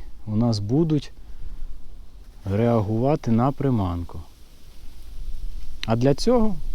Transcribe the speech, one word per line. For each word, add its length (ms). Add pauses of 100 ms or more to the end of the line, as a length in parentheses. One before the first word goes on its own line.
(260)
у 100
нас 220
будуть 540 (1400)
реагувати 800
на 220
приманку. 680 (1700)
А 100
для 180
цього 420 (180)